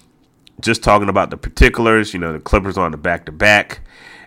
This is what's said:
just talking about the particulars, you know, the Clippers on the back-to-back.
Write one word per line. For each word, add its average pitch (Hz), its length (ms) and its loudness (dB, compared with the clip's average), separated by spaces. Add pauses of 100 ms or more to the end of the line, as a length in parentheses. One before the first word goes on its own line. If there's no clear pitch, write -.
(600)
just 110 240 -2
talking 104 260 4
about 95 200 0
the 80 80 -12
particulars, 113 760 2
you 90 60 -8
know, 82 140 -6
the 78 60 -8
Clippers 95 380 -2
on 87 140 0
the 76 60 -10
back-to-back. 85 840 0 (460)